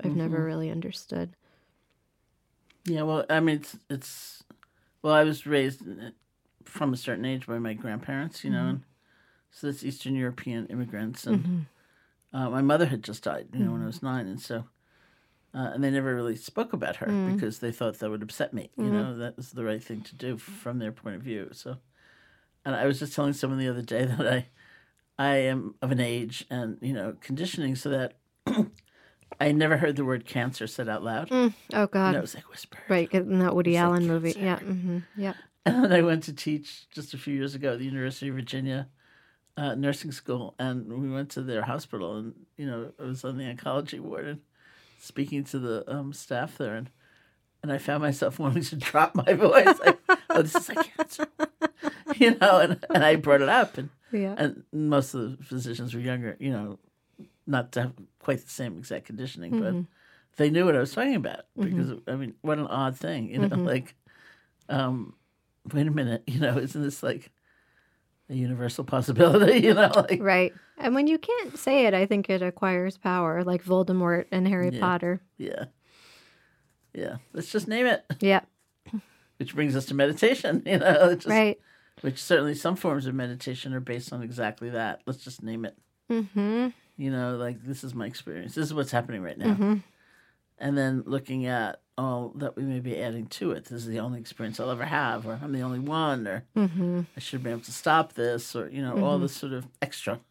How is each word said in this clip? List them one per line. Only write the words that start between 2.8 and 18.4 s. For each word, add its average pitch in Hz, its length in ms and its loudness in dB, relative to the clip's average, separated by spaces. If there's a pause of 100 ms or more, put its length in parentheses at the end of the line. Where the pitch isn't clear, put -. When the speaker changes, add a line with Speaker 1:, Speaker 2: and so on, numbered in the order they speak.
Speaker 2:
Yeah, 160 180 0
well, 156 260 0
I 156 100 4
mean, 160 180 4
it's, - 200 -12 (120)
it's, - 540 -12 (580)
well, 151 120 4
I 151 100 10
was 156 220 0
raised 135 400 0
in, 110 280 -14 (520)
from 139 280 -2
a 123 40 -4
certain 117 280 -6
age 131 220 -4
by 117 120 -4
my 113 140 -4
grandparents, 135 680 -8
you 143 60 -6
know, 131 100 0
Speaker 1:
Mm-hmm. - 100 0
Speaker 2:
and 131 140 -4 (680)
so - 140 -10
that's 139 160 -8
Eastern 135 320 -6
European 123 520 -4
immigrants, 110 600 -8
and 214 160 2
Speaker 1:
Mm-hmm. 180 140 -2 (800)
Speaker 2:
uh, 131 120 -2
my 131 120 0
mother 151 240 4
had 131 180 -2
just - 200 -12
died, - 300 -6
you 127 60 -4
know, 107 120 0
when 113 100 -4
I - 20 -4
Speaker 1:
Mm-hmm. 113 40 -4
Speaker 2:
was - 160 -10
nine, 127 240 -4
and 95 120 -8
so, 117 260 -8 (880)
uh, 131 200 -6
and 139 100 -2
they 139 80 2
never 135 240 0
really 120 220 -2
spoke - 360 -6
about - 240 -4
her - 100 -6
Speaker 1:
Mm. 196 280 0
Speaker 2:
because 110 240 -4
they 117 120 -4
thought 117 280 -4
that 107 100 -4
would 107 140 -6
upset - 300 -6